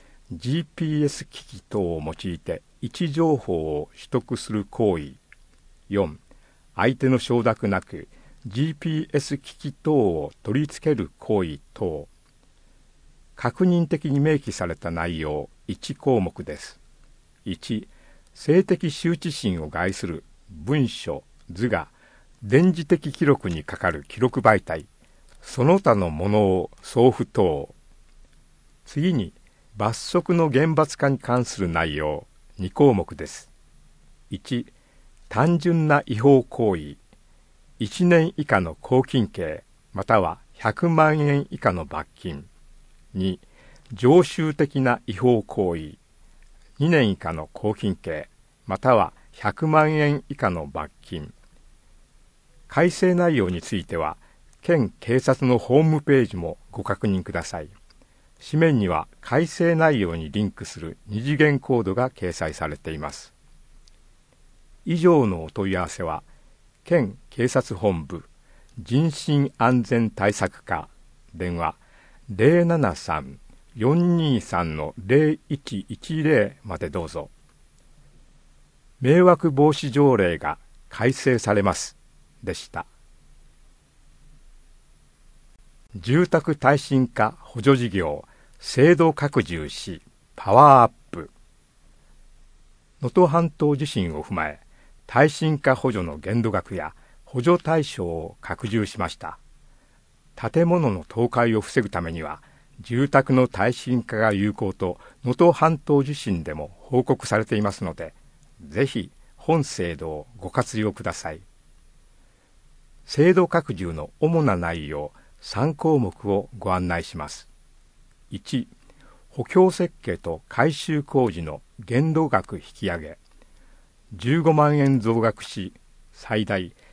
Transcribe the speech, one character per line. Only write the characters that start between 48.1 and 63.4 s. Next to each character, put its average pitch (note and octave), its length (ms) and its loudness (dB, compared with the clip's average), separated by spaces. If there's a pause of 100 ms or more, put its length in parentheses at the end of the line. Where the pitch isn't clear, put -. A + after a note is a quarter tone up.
ま F#2+ 120 -4
た B2+ 180 4
は F#2 160 2 (180)
百 - 380 -4
万 D#3 240 4
円 D3 360 0
以 C#3+ 60 -8
下 G#2 160 -2
の E2 160 -6
罰 D2 260 -10 (100)
金。 D2 300 -12 (1400)
改 E3+ 160 4
正 F3+ 220 2
内 F3 240 4
容 F#2+ 140 2
に F2 100 -4
つ - 160 -8
い E2 80 -4
て - 140 -6
は、 D#2 180 -4 (460)
県 D3 360 0
警 B2 220 0
察 C3+ 260 0
の B2 120 4
ホ B2+ 220 4
ー - 20 4
ム D#3 180 2
ペ C#3 220 4
ー - 20 2
ジ G2+ 120 -8
も E2 200 -8 (140)
ご - 120 -12
確 - 240 -4
認 F#2+ 160 0
く - 100 -12
だ F2 100 -4
さ E2+ 180 -10
い。 D#2 80 -14 (720)
紙 D3+ 200 -2
面 D#3 160 4
に G2 100 0
は D#2+ 200 -2 (120)
改 D#3 260 0
正 E3+ 280 0
内 D#3 260 2
容 E2+ 160 -2
に D#2 140 -8
リ G#2 140 -2
ン F#2+ 60 -2
ク - 140 -16
す - 160 -14
る D#2+ 160 -12 (100)
二 G#2+ 140 -6
次 C#3+ 160 -2
元 D3 220 4
コ B2+ 220 0
ー - 20 -2
ド F#2 120 -2
が B2 140 -2
掲 F#2 240 -8
載 D#2 220 -6
さ D#2+ 140 -6
れ D2+ 100 -10
て D#2+ 160 -10
い D2+ 40 -10
ま D2 140 -10
す。 - 220 -20 (1500)